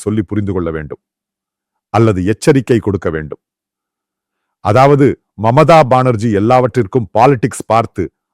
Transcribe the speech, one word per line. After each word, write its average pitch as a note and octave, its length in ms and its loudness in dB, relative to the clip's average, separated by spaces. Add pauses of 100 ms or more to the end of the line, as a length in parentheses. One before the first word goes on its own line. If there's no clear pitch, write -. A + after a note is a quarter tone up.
சொல்லி G#2+ 240 -2
புரிந்து G2+ 260 -6
கொள்ள F2 220 -4
வேண்டும் D2+ 240 -12 (920)
அல்லது G#2+ 260 2 (120)
எச்சரிக்கை B2 560 0
கொடுக்க G2 300 -4
வேண்டும். D#2 240 -10 (1200)
அதாவது C3+ 420 4 (380)
மமதா D3+ 340 4 (140)
பானர்ஜி B2 360 0 (120)
எல்லாவற்றிற்கும் B2 760 0
பாலிடிக்ஸ் B2 540 0
பார்த்து A2 320 -2 (300)